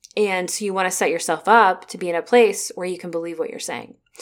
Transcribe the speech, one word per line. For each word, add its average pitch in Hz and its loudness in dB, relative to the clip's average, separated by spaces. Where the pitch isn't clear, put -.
and 185 0
so 208 -6
you 190 -4
wanna 185 0
set 180 0
yourself 165 -4
up 196 4
to - -12
be 180 -4
in 170 -2
a 160 -2
place 220 4
where 180 -6
you 180 -6
can 175 -12
believe 165 -6
what 160 -4
you're - -12
saying, - -10